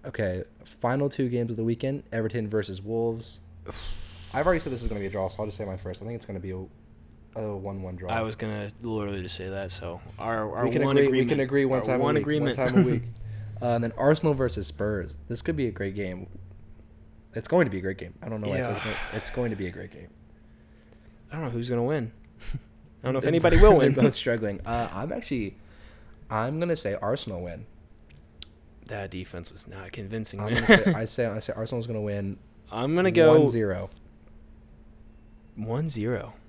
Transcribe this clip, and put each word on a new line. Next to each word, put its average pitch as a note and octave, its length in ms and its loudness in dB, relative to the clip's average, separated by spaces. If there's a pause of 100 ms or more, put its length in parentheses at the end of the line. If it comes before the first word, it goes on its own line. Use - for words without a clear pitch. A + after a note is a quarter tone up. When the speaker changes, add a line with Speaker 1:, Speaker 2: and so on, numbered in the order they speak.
Speaker 1:
Okay, F#2+ 380 -2 (200)
final C3+ 440 -2
two C3+ 200 -2
games A#2+ 220 -2
of A2 60 -4
the A2+ 80 -2
weekend, C3 480 -2
Everton A2 360 -2
versus G2 320 -2
Wolves. A2+ 600 -4 (260)
<sighs> - 680 -10
I've D3 140 0
already F3 140 4
said C3+ 120 -6
this A#2+ 100 -6
is A2+ 60 -2
gonna G#2 120 -2
be G2 60 -4
a F#2 40 -4
draw, F#2+ 180 -2
so - 120 -8
I'll G#2+ 60 -2
just G#2 120 -8
say A2 60 -6
mine F#2 140 -6
first. F2+ 240 -10
I G#2 40 -10
think A#2 100 -8
it's - 100 -12
gonna F#2+ 140 -8
be F#2+ 120 -8
a, F#2 120 -8 (760)
a G#2 160 -4
one G2 260 -8
one F2+ 140 -8
draw. F#2 140 -8
Speaker 2:
I A2+ 120 0
was A2 140 -4
gonna G#2 340 -6 (120)
literally G#2 400 -4
just F2+ 140 -4
say F#2 140 -8
that, F#2+ 220 -6
so F2 280 -8 (180)
our, G#2+ 380 -4
our A#2+ 100 0
Speaker 1:
We B2 40 2
can C#3+ 140 2
Speaker 2:
one C#3 120 4
Speaker 1:
agree, C#3+ 120 8
we - 0 - (100)
Speaker 2:
agreement, B2 120 4
Speaker 1:
can C#3+ 100 2
agree C3+ 240 2
one B2+ 160 2
Speaker 2:
our A2+ 40 -2
Speaker 1:
time B2+ 160 2
Speaker 2:
one D3 160 4
Speaker 1:
a D3 40 4
week, - 20 -4
Speaker 2:
agreement. C#3+ 360 0
Speaker 1:
one B2+ 100 2
time B2+ 140 6
a B2+ 40 6
Speaker 2:
<laughs> B2 40 2
Speaker 1:
week. B2+ 120 0 (600)
Uh, B2 120 -2
and A#2 100 2
then A2+ 140 -2
Arsenal D3+ 340 4
versus C3 340 0
Spurs. G2+ 480 -2 (140)
This A#2+ 140 -6
could E3 140 -2
be C3+ 100 0
a A2 40 0
great G2 240 -4
game. F#2+ 340 -6 (1040)
It's A2+ 120 -8
going E3 200 4
to G#2+ 40 -2
be G2 80 -6
a - 40 -4
great F#2+ 160 -4
game. E2+ 240 -14
I - 80 -10
don't A2 100 -6
know G#2 80 -4
why G2 100 -2
Speaker 2:
Yeah. A#2+ 160 -2
Speaker 1:
it's, G2+ 120 -6 (280)
it's - 160 -6
going B2 200 -2
to G#2 60 -4
be F#2+ 100 -6
a F2 40 -6
great F#2 220 -14
game. - 160 -18 (1200)
Speaker 2:
I - 60 -10
don't D#3+ 80 -4
know B2 60 -4
who's A#2+ 180 -4
gonna A#2+ 160 0
win. B2+ 260 -2 (300)
<laughs> - 0 - (140)
I - 20 -4 (480)
don't B2+ 80 -2
know C3 60 0
if - 60 -2
Speaker 1:
They're D3 40 4
Speaker 2:
anybody E3 280 6
Speaker 1:
<laughs> - 40 12
Speaker 2:
will G#3+ 180 12
Speaker 1:
they're C#3+ 120 8
Speaker 2:
win. - 20 2
Speaker 1:
both C3+ 220 6
struggling. A2 500 -2
Uh, A#2 280 -2
I'm A#2+ 200 -6
actually, A#2+ 440 -4 (760)
I'm A#2+ 280 -2
gonna E3+ 180 0
say G2+ 180 -4
Arsenal G2+ 480 -4
win. F2+ 240 -10 (1200)
Speaker 2:
That G2 240 -8
defense F2+ 420 -12
was - 160 -16
not F#2+ 240 -16
convincing, G#2 480 -8
Speaker 1:
I'm G#2+ 140 -2
Speaker 2:
man. A#2 120 0
Speaker 1:
gonna G3+ 180 10
say, F#3 100 4
I A2+ 100 -2
say, A#2 220 -2
I G#2+ 140 -4
say - 140 -8
Arsenal's A2+ 320 -4
gonna A2+ 140 -6
win G2+ 380 -4 (160)
Speaker 2:
<laughs> - 180 -20
I'm B2+ 240 -2
gonna F#3 140 4
go D#3 300 8
Speaker 1:
one C#3+ 100 6
zero. G2 400 -2 (1600)
Speaker 2:
one A#2 340 -4
zero. A#2 440 -4 (160)